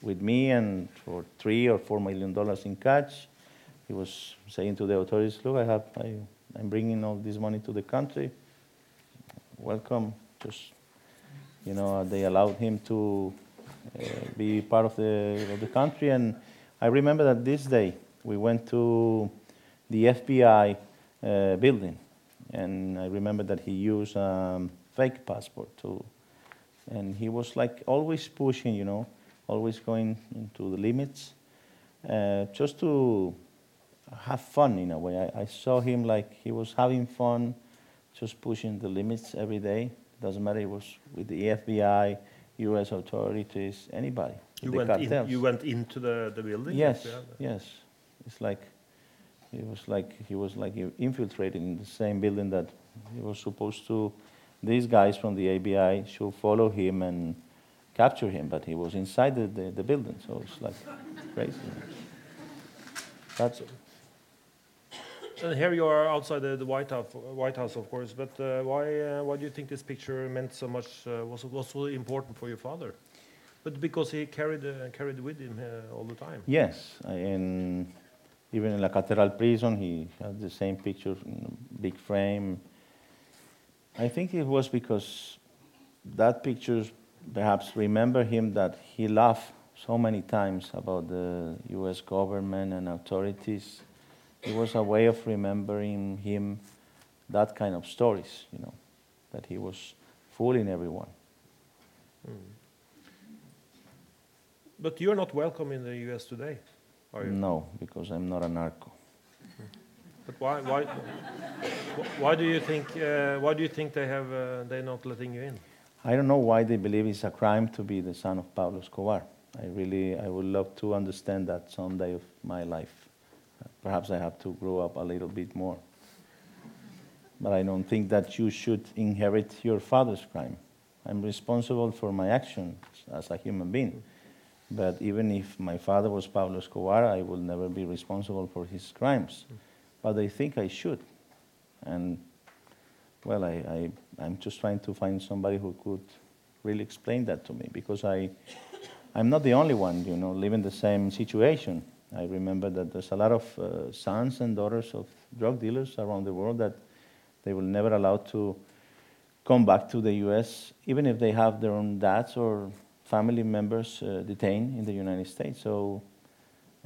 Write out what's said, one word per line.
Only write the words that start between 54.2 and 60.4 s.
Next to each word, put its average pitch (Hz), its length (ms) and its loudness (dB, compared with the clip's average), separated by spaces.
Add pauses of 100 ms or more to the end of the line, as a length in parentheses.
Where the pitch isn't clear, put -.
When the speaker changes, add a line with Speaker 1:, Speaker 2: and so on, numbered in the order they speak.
Speaker 1:
these 120 240 4
guys 101 300 8
from 104 180 -2
the 95 140 2
A 95 80 2
B 98 200 0
I 95 280 4
should 98 300 -6
follow 107 340 4
him 95 320 0
and 87 340 -2 (580)
capture 120 360 4
him, 76 180 -4
but 78 180 -4
he 82 100 -6
was 85 200 -4
inside 123 400 2
the, 113 120 0
the, 95 240 -6
the 101 120 -4
building, 117 320 0 (100)
so - 200 -8